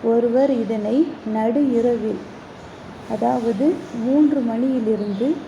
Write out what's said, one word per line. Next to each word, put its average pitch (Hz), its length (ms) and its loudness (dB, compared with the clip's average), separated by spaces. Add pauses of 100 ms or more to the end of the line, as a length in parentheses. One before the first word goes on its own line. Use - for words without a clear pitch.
ஒருவர் 240 460 4
இதனை 226 560 0 (260)
நடு 233 400 2
இரவில், 226 460 0 (920)
அதாவது 233 640 0 (300)
மூன்று 277 360 4
மணியிலிருந்து 226 960 0 (140)